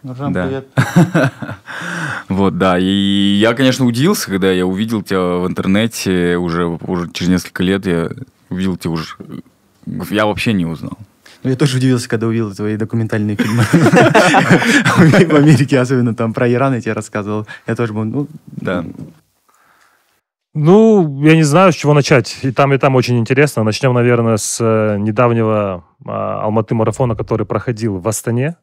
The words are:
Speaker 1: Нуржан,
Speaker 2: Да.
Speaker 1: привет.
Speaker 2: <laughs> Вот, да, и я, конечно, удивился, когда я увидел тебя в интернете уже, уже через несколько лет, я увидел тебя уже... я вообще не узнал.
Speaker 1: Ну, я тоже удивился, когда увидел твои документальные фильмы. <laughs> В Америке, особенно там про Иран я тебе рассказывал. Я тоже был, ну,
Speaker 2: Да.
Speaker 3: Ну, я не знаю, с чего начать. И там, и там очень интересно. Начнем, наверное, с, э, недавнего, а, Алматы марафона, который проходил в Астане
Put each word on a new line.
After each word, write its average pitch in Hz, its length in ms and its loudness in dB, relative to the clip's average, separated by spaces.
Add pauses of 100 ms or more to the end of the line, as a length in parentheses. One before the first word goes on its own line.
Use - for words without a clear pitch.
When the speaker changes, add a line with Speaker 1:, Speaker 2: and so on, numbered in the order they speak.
Speaker 1:
Нуржан, 135 320 -8
Speaker 2:
Да. 180 140 -2
Speaker 1:
привет. 135 280 -8
Speaker 2:
<laughs> - 1500 -2
Вот, 95 280 0
да, 92 220 2
и 98 600 0
я, 117 140 2
конечно, 131 320 0
удивился, 139 460 0
когда 95 200 0
я 90 140 0
увидел 101 380 -4
тебя 95 160 -4 (180)
в 90 100 -2
интернете 92 920 -2
уже, 87 280 -2
уже 85 480 -6
через 87 160 -2
несколько 90 320 -2
лет, 95 240 0
я 85 240 -2 (400)
увидел 92 260 -4
тебя 82 180 -8
уже... 80 220 -8 (920)
я 107 160 0
вообще 104 280 -2
не 90 120 0
узнал. - 320 -8 (460)
Speaker 1:
Ну, 131 80 -2
я 127 40 0
тоже 131 220 0
удивился, 127 320 0
когда 113 180 -2
увидел 113 260 -2
твои 104 240 -4
документальные 107 600 -4
фильмы. 117 260 0
<laughs> - 80 0
В 180 1600 4
Америке, 143 440 4
особенно 123 360 0
там 113 180 -4
про 123 180 0
Иран 131 220 0
я 113 80 -4
тебе 110 120 -6
рассказывал. 107 520 -6 (220)
Я 117 80 -4
тоже 113 180 -4
был, 110 120 -4
ну, 135 220 -4 (200)
Speaker 2:
Да. 90 360 -6 (1700)
Speaker 3:
Ну, 165 680 4
я 156 120 6
не 160 80 4
знаю, 170 280 4
с - 40 0
чего 147 180 2
начать. 139 480 2
И 135 100 -2
там, 139 220 2
и 135 60 0
там 135 160 2
очень 123 240 2
интересно. 127 440 0
Начнем, 117 300 0
наверное, 120 440 2
с, - 220 -6
э, 110 380 0
недавнего, 107 840 0 (220)
а, 101 380 -6
Алматы 107 300 -2
марафона, 113 420 -2
который 107 300 -4
проходил 107 540 -4
в 87 80 -4
Астане 123 560 -4